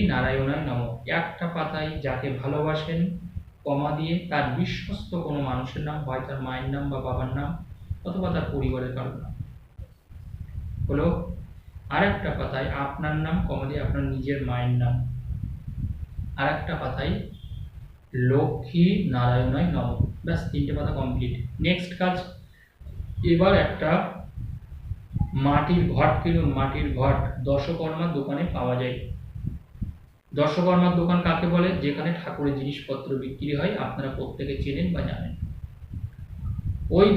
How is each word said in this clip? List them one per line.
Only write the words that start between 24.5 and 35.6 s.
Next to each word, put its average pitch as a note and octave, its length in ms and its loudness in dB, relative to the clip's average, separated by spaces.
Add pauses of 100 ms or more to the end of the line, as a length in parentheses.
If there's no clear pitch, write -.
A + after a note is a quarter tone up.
মাটির D3 380 4 (120)
ঘট D3+ 180 6 (100)
কিনুন, E3 260 4 (100)
মাটির C3+ 300 0 (100)
ঘট C3 200 4 (300)
দশকর্মার D#3+ 680 0
দোকানে C#3 240 -2 (120)
পাওয়া B2 260 0
যায়। B2+ 160 -2 (1400)
দশকর্মার F3+ 600 6
দোকান F3 260 4
কাকে E3 280 2
বলে? F3+ 140 6 (160)
যেখানে D3 340 0
ঠাকুরের C#3+ 420 -2
জিনিসপত্র C3+ 480 -4 (140)
বিক্রি C#3 360 -4
হয়, - 140 2 (120)
আপনারা C3+ 320 -4
প্রত্যেকে C3+ 460 -4
চেনেন C#3+ 320 0
বা D3+ 140 0
জানেন। - 240 -4 (1600)